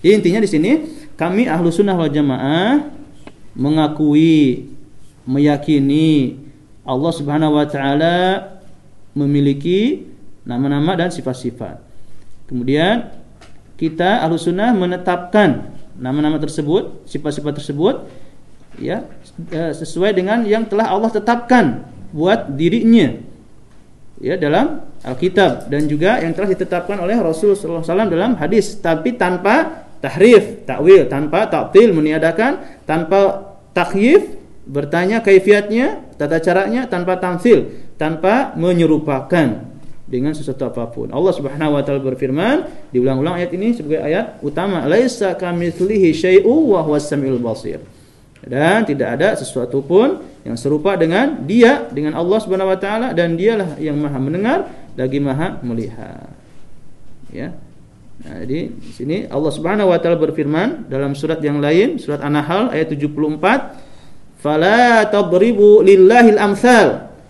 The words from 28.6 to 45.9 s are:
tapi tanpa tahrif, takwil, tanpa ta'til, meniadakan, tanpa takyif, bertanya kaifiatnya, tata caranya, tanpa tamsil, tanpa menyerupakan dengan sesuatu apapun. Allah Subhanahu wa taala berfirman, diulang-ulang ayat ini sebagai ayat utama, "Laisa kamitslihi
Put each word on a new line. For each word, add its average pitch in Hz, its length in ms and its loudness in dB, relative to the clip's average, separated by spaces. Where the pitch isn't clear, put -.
tapi 165 400 -2
tanpa 190 800 0
tahrif, 185 720 4
takwil, 151 400 6
tanpa 196 400 -2
ta'til, 180 480 4
meniadakan, 160 880 -2
tanpa 185 560 2
takyif, 208 720 2
bertanya 170 560 -2
kaifiatnya, 208 840 2
tata 160 240 -2
caranya, 208 480 0
tanpa 180 320 -2
tamsil, 180 480 2
tanpa 185 560 0
menyerupakan 156 1200 0
dengan 135 280 -2
sesuatu 139 320 -6
apapun. 117 480 -8
Allah 180 200 0
Subhanahu 147 440 -2
wa 139 80 0
taala 139 160 -2
berfirman, 139 880 -2
diulang-ulang 135 480 0
ayat 175 160 -4
ini 226 240 -2
sebagai 151 240 -4
ayat 175 400 -4
utama, 160 480 -4
"Laisa 202 480 0
kamitslihi 175 760 0